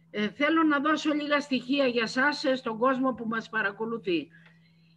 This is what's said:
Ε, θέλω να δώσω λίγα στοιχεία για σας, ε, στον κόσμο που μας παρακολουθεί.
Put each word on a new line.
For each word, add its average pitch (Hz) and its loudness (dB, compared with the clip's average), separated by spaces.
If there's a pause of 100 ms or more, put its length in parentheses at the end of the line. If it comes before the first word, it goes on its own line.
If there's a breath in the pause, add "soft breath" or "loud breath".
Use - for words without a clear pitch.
(120)
Ε, 208 -2
θέλω 320 2
να 294 4
δώσω 302 0
λίγα 294 0
στοιχεία 269 0
για 233 0
σας, 277 0
ε, 262 2
στον 240 -6
κόσμο 254 0
που 233 -8
μας 220 -6
παρακολουθεί. 202 -4 (680 soft breath)